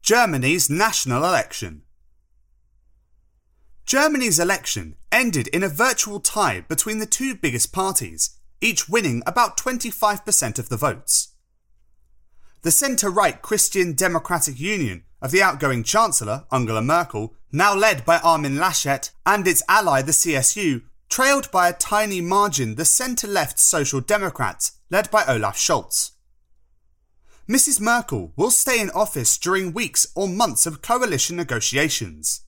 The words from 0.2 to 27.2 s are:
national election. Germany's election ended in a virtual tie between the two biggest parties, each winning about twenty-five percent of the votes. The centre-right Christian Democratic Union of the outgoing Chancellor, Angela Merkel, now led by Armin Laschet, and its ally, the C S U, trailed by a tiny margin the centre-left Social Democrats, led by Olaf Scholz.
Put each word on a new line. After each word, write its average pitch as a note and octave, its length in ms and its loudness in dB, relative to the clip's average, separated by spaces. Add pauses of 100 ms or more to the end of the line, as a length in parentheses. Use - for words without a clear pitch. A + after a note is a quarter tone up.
national D3+ 560 0
election. G#2 600 -2 (2000)
Germany's C4 520 2
election E3+ 580 -2 (140)
ended G#3 380 2
in F3+ 140 -2
a G3 80 -2
virtual G#3+ 500 0
tie C3 400 -2
between G#3+ 380 -4
the G#3+ 80 -6
two C4 280 -2
biggest A#2+ 380 -2
parties, F#3 640 -4 (240)
each G#3+ 280 -2
winning D#3+ 380 0
about - 320 0
twenty-five A#3 680 -2
percent B2+ 340 0
of A#2+ 100 -8
the A#2+ 80 -4
votes. - 580 -2 (1300)
The E3 80 -2
centre-right G#3 720 0
Christian F3+ 520 0
Democratic E3 680 -2
Union D3 440 -2 (160)
of C3+ 120 -6
the F#3+ 100 4
outgoing C#3 400 0
Chancellor, D3 720 0
Angela A2 280 0
Merkel, B2 540 -2 (160)
now G3 240 2
led F#3+ 320 2
by E3 120 6
Armin D3+ 380 2
Laschet, D3 540 -2 (160)
and F#3+ 200 2
its F3+ 220 2
ally, F3 320 4
the C#3+ 140 0
C E3 200 2
S C3 220 0
U, D#3 260 0 (280)
trailed C4+ 400 2
by F3+ 180 4
a F3 60 0
tiny G#3 480 -2
margin E3 540 0
the D#3 100 -2
centre-left G3+ 720 0
Social - 420 2
Democrats, E3 760 -2 (120)
led G3 200 2
by G#3+ 160 4
Olaf G#2+ 320 0
Scholz. - 540 -2 (1300)